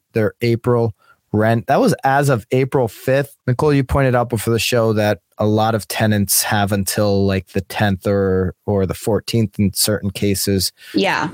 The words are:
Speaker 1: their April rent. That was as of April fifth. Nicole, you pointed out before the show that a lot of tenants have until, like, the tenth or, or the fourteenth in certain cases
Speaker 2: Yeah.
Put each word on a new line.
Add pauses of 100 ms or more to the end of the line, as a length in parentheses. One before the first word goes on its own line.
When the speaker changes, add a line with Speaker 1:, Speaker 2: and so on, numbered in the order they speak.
(140)
Speaker 1:
their
April (380)
rent.
That
was
as
of
April
fifth. (120)
Nicole,
you
pointed
out
before
the
show
that (200)
a
lot
of
tenants
have
until,
like,
the
tenth
or, (100)
or
the
fourteenth
in
certain
cases (200)
Speaker 2:
Yeah.